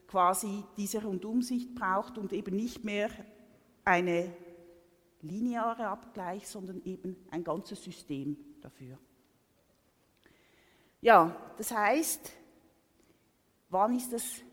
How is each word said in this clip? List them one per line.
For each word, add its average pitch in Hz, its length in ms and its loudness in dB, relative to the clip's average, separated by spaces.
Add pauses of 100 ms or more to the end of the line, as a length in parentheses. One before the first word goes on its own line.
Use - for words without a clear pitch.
quasi 190 540 2 (140)
diese 208 260 -4
Rundumsicht 220 720 -2
braucht 196 440 -2
und 202 160 -6
eben 202 200 -2
nicht 220 300 -4
mehr 208 240 0 (760)
eine 175 480 4 (920)
lineare 226 640 -2
Abgleich, 196 600 -8
sondern 190 380 -10
eben 185 320 -8 (140)
ein 170 120 -6
ganzes 170 400 -6
System 147 540 -8 (240)
dafür. 131 380 -18 (2000)
Ja, 170 340 10 (220)
das - 160 -6
heißt, 233 580 2 (1400)
wann 208 260 4
ist 247 160 -4
das - 300 -6 (100)